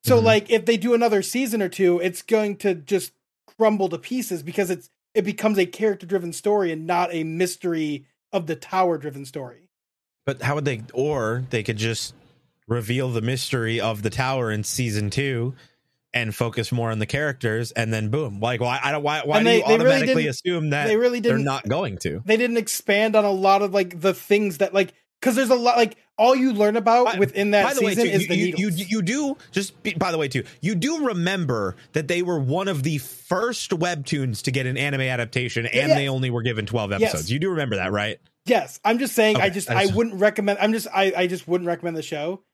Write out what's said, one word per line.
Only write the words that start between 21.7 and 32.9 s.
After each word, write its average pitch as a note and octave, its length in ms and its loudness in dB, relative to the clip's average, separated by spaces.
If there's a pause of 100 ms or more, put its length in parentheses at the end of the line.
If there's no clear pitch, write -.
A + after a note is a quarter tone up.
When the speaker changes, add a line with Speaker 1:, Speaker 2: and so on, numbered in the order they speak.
Speaker 2:
to? E2+ 260 -6
Speaker 1:
they A3 140 2
didn't A#3 180 0
expand G#3+ 580 0
on G#3+ 120 6
a G3+ 40 2
lot G3 300 4
of, G3 140 -2
like, F3+ 260 0
the F3+ 140 2
things G3+ 440 0
that, F#3+ 140 0
like, F#3+ 220 0 (260)
'cause B3+ 160 2
there's B3+ 140 2
a C4 40 8
lot, A#3+ 220 4
like, A#3 200 2 (200)
all B3 180 6
you B3+ 200 2
learn G#3 240 4
about A#3 340 4
Speaker 2:
By, F#3 60 -2
Speaker 1:
within G3+ 320 2
that G3+ 140 6
Speaker 2:
by C4+ 100 0
the B3+ 80 0
way, G#3 120 2
Speaker 1:
season A3+ 120 2
Speaker 2:
too, E3+ 100 0
Speaker 1:
is F3+ 120 2
the E3+ 80 0
Speaker 2:
you, E3 100 2 (100)
you, G3 140 0
Speaker 1:
needles. F3 200 -6
Speaker 2:
you G#3+ 120 0
do, C4+ 340 -2 (160)
just G3 300 -6
be, G3+ 120 -6
by E3+ 160 -2
the E3 80 -2
way, D3 100 0
too, B2+ 160 -4 (180)
you G3+ 120 -2
do C#4+ 340 -2
remember E3+ 680 -2 (160)
that D3+ 160 -4
they F3 140 0
were F3 180 -2
one D#3+ 280 -2
of D3 160 -4
the D#3 140 -2